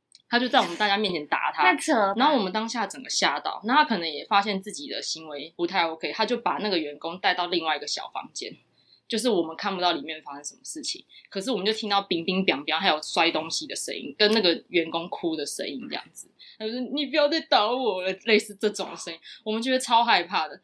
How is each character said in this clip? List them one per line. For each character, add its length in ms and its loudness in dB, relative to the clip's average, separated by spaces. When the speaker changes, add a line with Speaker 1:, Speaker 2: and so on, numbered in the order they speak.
Speaker 1:
他 100 2
就 80 2
在 120 6
我 60 4
们 120 -6
大 100 2
家 100 2
面 140 0
前 160 -4
打 240 0
他。 120 0
Speaker 2:
太 120 6
扯 180 0
了 200 4
吧。 40 -
Speaker 1:
然 100 6
后 100 6
我 40 4
们 100 0
当 160 -2
下 180 -4
整 160 -12
个 80 -16
吓 300 2
到， 260 -6
那 100 2
他 100 8
可 120 0
能 120 -4
也 160 -8
发 160 4
现 200 -2
自 100 -10
己 180 -12
的 120 -6
行 260 -8
为 280 -10
不 100 0
太 220 2
OK， 240 -6
他 140 0
就 120 -2
把 200 -2
那 120 -2
个 80 2
员 220 -4
工 200 -8
带 140 2
到 140 -2
另 180 -2
外 100 0
一 40 -6
个 80 -10
小 260 -8
房 200 -10
间， 200 -10
就 80 -2
是 120 2
我 140 4
们 140 -4
看 180 -4
不 60 -4
到 100 4
里 100 -2
面 200 -10
发 140 -14
生 80 -16
什 120 -12
么 80 -20
事 180 -10
情， 220 -8
可 120 -6
是 100 -4
我 60 0
们 80 -4
就 80 2
听 160 -4
到 140 4
乒 200 -2
乒 220 0
乓 180 2
乓， 160 -2
还 80 2
有 140 2
摔 280 2
东 220 -2
西 160 -6
的 80 -10
声 180 -6
音， 240 -10
跟 140 4
那 80 4
个 300 2
员 200 0
工 200 -4
哭 260 -4
的 100 -6
声 220 -6
音 220 -8
这 60 -8
样 80 -8
子。 160 -12
他 80 -8
就 60 -4
说 80 -6
：“你 140 -2
不 100 -2
要 100 6
再 140 2
打 280 4
我 340 0
了。” 100 -2
类 160 6
似 160 -4
这 140 0
种 260 -6
声 180 -10
音， 60 -14
我 80 -4
们 100 -2
觉 80 -2
得 80 2
超 240 4
害 220 6
怕 240 -2
的。 160 -16